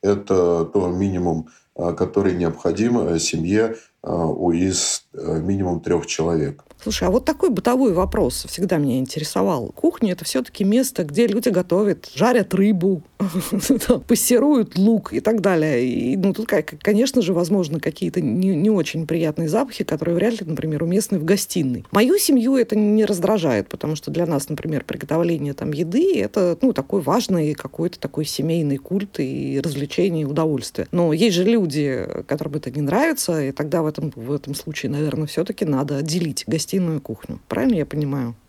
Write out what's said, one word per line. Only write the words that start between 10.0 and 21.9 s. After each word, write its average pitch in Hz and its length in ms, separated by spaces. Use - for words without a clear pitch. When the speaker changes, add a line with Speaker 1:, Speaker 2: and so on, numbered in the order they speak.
Speaker 2:
это 180 140
все-таки - 380
место, 220 400
где 170 220
люди 214 220
готовят, 180 680
жарят 220 380
рыбу, 190 500
<laughs> 196 680
там, - 140
пассеруют 247 760
лук 202 380
и - 60
так 220 200
далее. 156 460
И, 123 280
ну, 190 200
тут, 220 120
ка-, 196 160
ка-, - 160
конечно 226 440
же, 180 100
возможно, 170 480
какие-то 165 400
не, 175 340
не 170 140
очень 165 380
приятные 160 420
запахи, 226 340
которые 170 320
вряд 214 240
ли, 185 80
например, 156 360
уместны 180 360
в 151 60
гостиной. 160 680